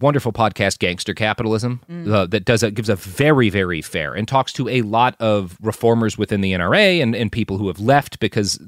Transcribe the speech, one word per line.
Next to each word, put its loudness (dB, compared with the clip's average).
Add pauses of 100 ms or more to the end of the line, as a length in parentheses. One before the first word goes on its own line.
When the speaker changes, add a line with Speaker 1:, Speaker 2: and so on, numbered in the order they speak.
Speaker 1:
wonderful 0
podcast 0
Gangster -2
Capitalism, -2
Speaker 2:
Mm. -8
Speaker 1:
uh, 4
that -2
does 4
a, 2
gives -6
a 2
very, 2
very -2
fair -6
and -4
talks 0
to -4
a 0
lot 2
of 0
reformers 0
within -2
the 0
N 0
R 2
A 4
and, 0
and -2
people -4
who -2
have -6
left 2
because -2